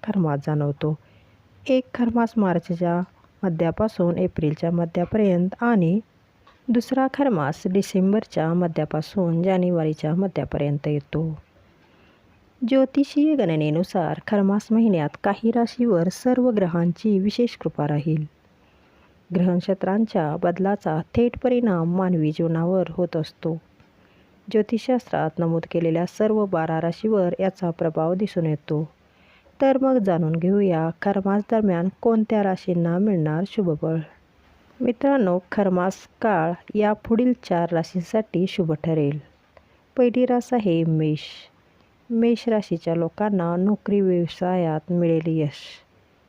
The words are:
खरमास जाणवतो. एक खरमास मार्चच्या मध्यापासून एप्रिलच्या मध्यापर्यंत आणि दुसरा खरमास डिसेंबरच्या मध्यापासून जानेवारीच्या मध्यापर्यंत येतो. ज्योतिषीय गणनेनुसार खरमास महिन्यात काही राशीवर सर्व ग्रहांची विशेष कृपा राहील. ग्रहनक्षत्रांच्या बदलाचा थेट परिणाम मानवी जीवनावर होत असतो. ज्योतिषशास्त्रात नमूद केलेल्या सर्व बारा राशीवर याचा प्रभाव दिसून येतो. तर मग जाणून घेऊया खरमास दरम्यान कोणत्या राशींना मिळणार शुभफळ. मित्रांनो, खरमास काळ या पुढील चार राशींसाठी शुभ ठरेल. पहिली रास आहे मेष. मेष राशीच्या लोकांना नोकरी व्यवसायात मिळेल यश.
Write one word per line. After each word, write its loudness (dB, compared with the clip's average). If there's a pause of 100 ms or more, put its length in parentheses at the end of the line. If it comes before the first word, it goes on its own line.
खरमास 0
जाणवतो. -2 (760)
एक 2 (100)
खरमास 0
मार्चच्या 0 (420)
मध्यापासून 0
एप्रिलच्या -2
मध्यापर्यंत 0
आणि 2 (680)
दुसरा 0
खरमास 0
डिसेंबरच्या 0
मध्यापासून -2
जानेवारीच्या 0
मध्यापर्यंत -2
येतो. -4 (1300)
ज्योतिषीय 2
गणनेनुसार 0 (100)
खरमास 2
महिन्यात 2 (140)
काही 0
राशीवर 0
सर्व 0
ग्रहांची 0
विशेष -2
कृपा -4
राहील. 0 (1120)
ग्रहनक्षत्रांच्या 0
बदलाचा 0 (140)
थेट 2 (120)
परिणाम 0
मानवी 0
जीवनावर 0
होत -4
असतो. -6 (920)
ज्योतिषशास्त्रात 0 (100)
नमूद 0 (100)
केलेल्या 0
सर्व 0
बारा -2
राशीवर 0
याचा -2
प्रभाव -2
दिसून -2
येतो. -2 (720)
तर 4
मग 2
जाणून 0
घेऊया 2 (120)
खरमास 0
दरम्यान 2 (140)
कोणत्या 2
राशींना 0
मिळणार 0
शुभफळ. -2 (840)
मित्रांनो, 2 (120)
खरमास 0 (280)
काळ 0 (220)
या 2
पुढील 0 (100)
चार 0
राशींसाठी -2
शुभ -2
ठरेल. 0 (800)
पहिली 4
रास 0
आहे 2
मेष. 2 (880)
मेष 0
राशीच्या -2
लोकांना -2
नोकरी 0
व्यवसायात 0
मिळेल 2
यश. -4 (480)